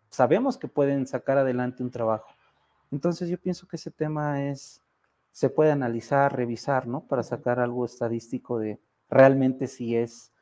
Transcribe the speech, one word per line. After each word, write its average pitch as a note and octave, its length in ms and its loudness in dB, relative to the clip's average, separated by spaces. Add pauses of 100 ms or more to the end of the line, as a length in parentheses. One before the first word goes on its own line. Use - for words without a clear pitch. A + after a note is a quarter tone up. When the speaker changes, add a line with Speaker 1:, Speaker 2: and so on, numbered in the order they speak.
Speaker 1:
sabemos F#3 480 2
que D3 100 -12
pueden C#3 400 0
sacar C3+ 300 -2
adelante B2+ 460 -2
un B2 80 -6
trabajo. A2 380 -4 (640)
Entonces E3+ 360 -4
yo F3 120 -4
pienso - 280 -6
que - 80 -12
ese - 160 -12
tema D3+ 540 -4
es, - 360 -10 (500)
se - 180 0
puede D#3 220 4
analizar, C#3 640 0
revisar, B2 520 -2
¿no? B2+ 140 -6
Para B2+ 200 -4
Speaker 2:
Ujú. A2+ 80 -6
Speaker 1:
sacar A#2+ 300 -2
algo B2 260 -2
estadístico A#2 720 -6
de G#2+ 220 -4 (300)
realmente C3+ 580 6
si A#2 300 -6
es - 340 -6 (100)